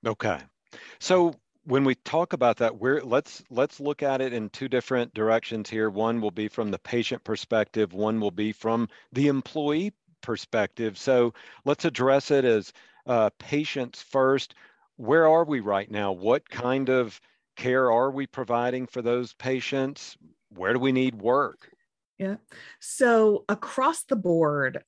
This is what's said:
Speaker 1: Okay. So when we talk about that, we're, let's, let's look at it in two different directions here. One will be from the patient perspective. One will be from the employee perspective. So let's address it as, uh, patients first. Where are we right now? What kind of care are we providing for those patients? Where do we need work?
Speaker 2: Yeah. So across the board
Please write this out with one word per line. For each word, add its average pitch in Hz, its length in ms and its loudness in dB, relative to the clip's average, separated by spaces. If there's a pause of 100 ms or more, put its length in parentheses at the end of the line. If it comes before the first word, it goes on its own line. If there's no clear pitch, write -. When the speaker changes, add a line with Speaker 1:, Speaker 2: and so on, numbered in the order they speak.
Speaker 1:
Okay. 104 320 -2 (600)
So 175 360 2 (320)
when 139 180 2
we 131 100 2
talk - 400 -2
about 123 240 2
that, 113 180 0
we're, 127 240 0
let's, 131 480 -2
let's 127 320 -2
look 143 220 -6
at 135 180 0
it 131 140 -4
in 110 160 -6
two - 180 -10
different 123 460 -2
directions 110 560 -2
here. 110 180 0
One 110 320 -2
will 104 120 -2
be 107 160 -6
from 107 220 -4
the 95 100 -6
patient 120 440 -4
perspective. 107 720 -2
One 107 260 -2
will 104 120 -2
be 107 200 -4
from 113 360 -2 (240)
the 139 160 0
employee 147 680 -4 (260)
perspective. 110 800 -4
So 123 340 2 (320)
let's 147 220 0
address 135 440 2
it 139 140 4
as, 110 280 2 (340)
uh, 113 320 2
patients 143 640 -6
first. 135 540 0 (400)
Where 147 300 4
are 160 180 6
we 151 160 -2
right 101 300 -2
now? 104 220 -2
What 104 380 0
kind 127 400 -2
of 127 280 0 (380)
care 127 340 0
are 120 200 2
we 135 160 -6
providing 123 600 -2
for - 140 -8
those 120 320 -2
patients? 135 840 -4 (320)
Where 95 240 -2
do 127 60 0
we 135 120 2
need 131 220 2
work? 117 560 -2 (480)
Speaker 2:
Yeah. 196 180 -6 (440)
So 220 680 4
across 269 540 -2
the - 140 -2
board 151 720 0